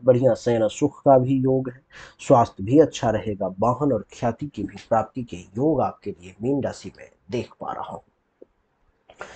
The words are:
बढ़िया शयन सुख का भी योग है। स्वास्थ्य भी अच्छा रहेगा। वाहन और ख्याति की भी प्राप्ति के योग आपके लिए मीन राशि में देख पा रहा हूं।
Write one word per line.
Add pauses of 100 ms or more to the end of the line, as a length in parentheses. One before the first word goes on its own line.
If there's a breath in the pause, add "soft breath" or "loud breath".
बढ़िया
शयन
सुख
का
भी
योग
है। (380 loud breath)
स्वास्थ्य
भी
अच्छा
रहेगा।
वाहन
और
ख्याति
की
भी (120)
प्राप्ति
के
योग
आपके
लिए
मीन
राशि
में (200)
देख (100)
पा
रहा
हूं। (1400 loud breath)